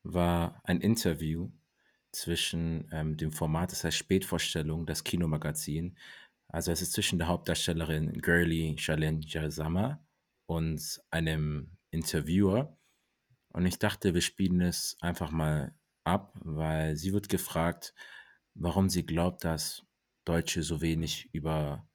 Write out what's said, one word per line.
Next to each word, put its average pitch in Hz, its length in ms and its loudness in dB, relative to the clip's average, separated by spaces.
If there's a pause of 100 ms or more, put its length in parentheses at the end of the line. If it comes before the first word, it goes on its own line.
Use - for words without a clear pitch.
war 87 600 2
ein 90 180 2
Interview 85 680 0 (600)
zwischen, 82 800 -2
ähm, 78 260 -2
dem 78 140 -2
Format, 82 400 0
das - 120 -6
heißt 80 140 0
Spätvorstellung, 82 920 0
das 78 160 -4
Kinomagazin. 78 920 -2 (520)
Also 87 240 -2
es 82 100 0
ist 87 120 -4
zwischen 95 260 0
der 82 80 2
Hauptdarstellerin 80 920 0
Gurley 82 600 2
Charlene 78 420 0
Jarzama 78 840 -2 (440)
und 80 540 -4 (100)
einem 78 680 -2 (140)
Interviewer. 92 880 2 (720)
Und 90 180 2
ich 87 100 0
dachte, 101 380 2
wir 85 60 6
spielen 90 400 2
es - 400 0
einfach 85 280 -2
mal 76 460 0 (280)
ab, - 380 0
weil 78 540 0
sie 92 180 -2
wird 101 160 -2
gefragt, - 640 0 (600)
warum 87 340 2
sie 87 160 0
glaubt, 85 380 0
dass - 400 -4 (420)
Deutsche 82 380 0
so 78 180 -2
wenig 80 500 -2
über 76 640 -4